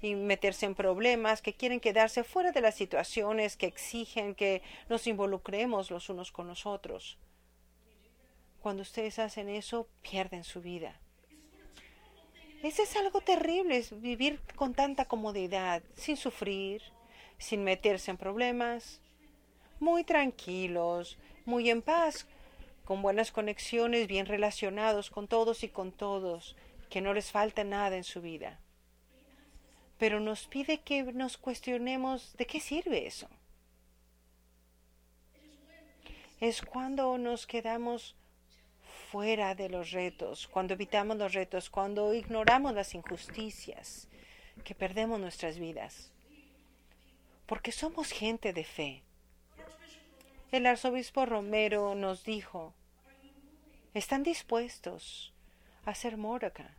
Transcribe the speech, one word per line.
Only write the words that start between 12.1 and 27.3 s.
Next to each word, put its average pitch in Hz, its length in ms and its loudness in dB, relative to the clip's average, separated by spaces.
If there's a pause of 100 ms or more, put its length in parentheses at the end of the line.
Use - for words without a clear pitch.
Ese 311 200 2
es 403 120 0
algo 392 260 4
terrible, 330 560 4
es 226 240 -2
vivir 247 380 0 (160)
con 254 200 0
tanta 269 300 2
comodidad, 190 760 0 (140)
sin - 200 -2
sufrir, 202 680 -4 (560)
sin 202 240 -2
meterse 190 480 4
en 180 60 -4
problemas, 240 840 -2 (800)
muy 339 240 4
tranquilos, 180 1120 0 (280)
muy 240 260 4
en 233 100 4
paz, 320 460 4 (580)
con 196 160 -2
buenas 202 300 4
conexiones, 233 760 2
bien 196 200 0
relacionados 208 840 2
con 208 180 -6
todos 226 360 4
y 214 60 -6
con 185 220 -6
todos, 190 640 -4 (340)
que 190 120 -2
no 196 120 2
les 202 180 -2